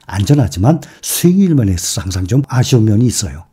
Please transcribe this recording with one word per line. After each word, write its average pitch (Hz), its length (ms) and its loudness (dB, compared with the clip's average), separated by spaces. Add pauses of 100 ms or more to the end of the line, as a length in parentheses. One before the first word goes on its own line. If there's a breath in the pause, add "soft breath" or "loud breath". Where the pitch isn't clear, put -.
안전하지만 110 760 0 (200 loud breath)
수익률 180 540 2
면에서 98 460 -2
항상 90 260 -6
좀 127 200 0
아쉬운 123 380 2
면이 107 200 2
있어요. 82 480 -4